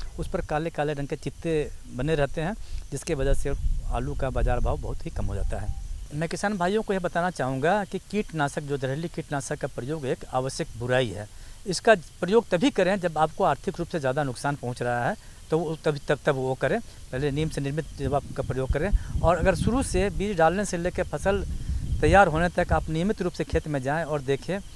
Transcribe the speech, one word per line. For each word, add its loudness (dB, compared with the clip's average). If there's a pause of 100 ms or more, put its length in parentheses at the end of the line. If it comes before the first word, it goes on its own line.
(180)
उस -4
पर -4
काले -2
काले -2
रंग -4
के -4
चित्ते -4 (160)
बने -2
रहते 0
हैं, -2 (360)
जिसके -4
वजह 4
से 4 (300)
आलू -2
का 0
बाज़ार 2
भाव 2
बहुत -6
ही -4
कम -2
हो -2
जाता 0
है। -4 (300)
मैं -2
किसान -2
भाइयों 2
को -2
यह 2
बताना 0
चाहूँगा 0
कि -6
कीटनाशक, -2
जो -2
जहरीली -4
कीटनाशक -4
का -4
प्रयोग -6
एक -2
आवश्यक -2 (100)
बुराई 2
है, -8 (380)
इसका 6
प्रयोग 2
तभी 4
करें 2
जब -2
आपको 2
आर्थिक 0
रूप -4
से -4
ज़्यादा 0
नुकसान -2
पहुँच -6
रहा 0
है, 0 (340)
तो 4
वो -2
तभी, 0
तब, 0
तब 4
वो 0
करें। 0
पहले -4
नीम 0
से -4
निर्मित -2 (140)
दवा 0 (160)
का -2
प्रयोग -2
करें 0
और 6
अगर 4
शुरू 2
से 2
बीज -2
डालने 6
से -2
लेकर -2
फसल 0 (540)
तैयार 10
होने 2
तक 0
आप 2
नियमित 0
रूप 0
से -4
खेत 0
में 0
जाएं 0
और -2
देखें 0 (180)